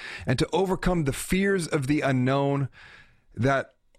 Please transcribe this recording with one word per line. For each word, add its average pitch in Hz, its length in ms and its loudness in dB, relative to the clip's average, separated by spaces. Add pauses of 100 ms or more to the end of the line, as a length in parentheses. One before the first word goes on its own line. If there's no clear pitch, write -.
(260)
and 127 120 0
to 156 140 0
overcome 180 520 0
the 135 80 0
fears 190 540 0
of 147 200 -2
the 147 140 2
unknown 139 680 0 (640)
that 131 400 0 (240)